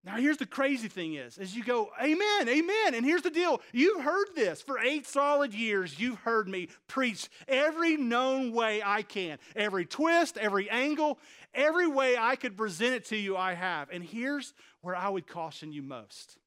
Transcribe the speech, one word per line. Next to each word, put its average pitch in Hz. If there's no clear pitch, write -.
Now, 196
here's 285
the 247
crazy 269
thing 160
is, 127
is 190
you 233
go, 240
"Amen, 359
amen." 339
And 233
here's 311
the 349
deal. 320
You've 311
heard 370
this 190
for 269
eight 254
solid 285
years. 196
You've 233
heard 220
me 185
preach 247
every 311
known 254
way 220
I 208
can, 180
every 202
twist, 320
every 202
angle, 285
every 320
way 262
I 240
could 247
present 214
it 233
to 214
you, 196
I 185
have. 170
And 175
here's 247
where 180
I 185
would 196
caution 156
you 147
most. 131